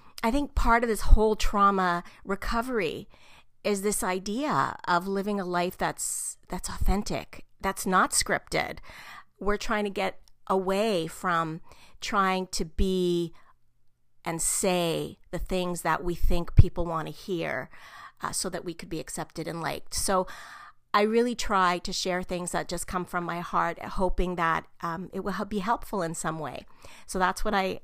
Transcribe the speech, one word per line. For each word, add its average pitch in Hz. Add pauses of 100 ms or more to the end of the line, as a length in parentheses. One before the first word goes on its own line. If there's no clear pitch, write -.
(220)
I 226
think 277
part 233
of 240
this 208
whole 214
trauma 190 (200)
recovery 208 (580)
is 202
this 202
idea 196 (120)
of 175
living 196
a 190
life 175
that's, - (100)
that's -
authentic, 185 (160)
that's -
not 202
scripted. - (600)
We're 202
trying 214
to 208
get 190 (280)
away 190
from 165 (400)
trying 185
to -
be 175 (920)
and 165
say 170 (140)
the 180
things 180
that 160
we 175
think 170
people 175
want 160
to 156
hear, 156 (500)
uh, -
so -
that 196
we 175
could 175
be 165
accepted -
and 165
liked. 151
So 185 (680)
I 208
really 233
try 185
to 185
share 180
things 180
that 165
just -
come 180
from 175
my 170
heart, 170
hoping 180
that, 165 (160)
um, 170
it 190
will 190
hel-, 196
be 208
helpful 214
in 165
some 160
way. 147 (400)
So -
that's 185
what 214
I, 190